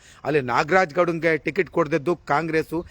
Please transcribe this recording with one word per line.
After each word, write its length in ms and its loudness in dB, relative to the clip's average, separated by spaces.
ಅಲ್ಲಿ 180 0
ನಾಗರಾಜ್ 520 2
ಗೌಡನ್ಗೆ 440 0
ಟಿಕೆಟ್ 320 -4
ಕೊಡದಿದ್ದು 460 0
ಕಾಂಗ್ರೆಸ್ 760 -2